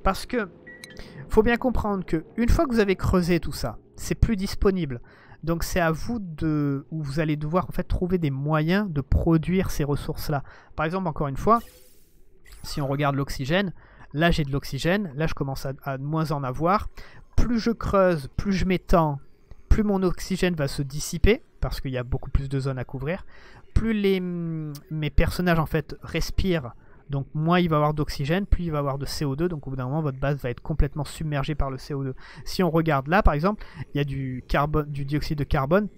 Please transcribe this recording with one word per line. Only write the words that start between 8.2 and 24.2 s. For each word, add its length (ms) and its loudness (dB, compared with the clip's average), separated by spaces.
moyens 600 2
de 80 -2
produire 720 2
ces 140 0
ressources-là. 580 -4
Par 100 0
exemple, 220 -2
encore 220 -2
une 80 -4
fois, 220 4
si 180 -6
on 60 -2
regarde 280 0
l'oxygène, 560 -2
là 200 2
j'ai 120 2
de 80 -4
l'oxygène, 640 -2
là 120 0
je 60 0
commence 320 -6
à, 60 -6
à 140 -6
moins 340 -2
en 120 -2
avoir. 460 0
Plus 220 6
je 120 2
creuse, 560 2
plus 160 0
je 120 2
m'étends, 540 2
plus 140 6
mon 200 2
oxygène 520 0
va 120 -2
se 140 -4
dissiper, 640 2
parce 220 -2
qu'il 100 -4
y 60 -4
a 60 -4
beaucoup 280 -4
plus 160 2
de 120 -2
zones 200 -4
à 60 -6
couvrir, 400 -8
plus 200 0
les, 280 2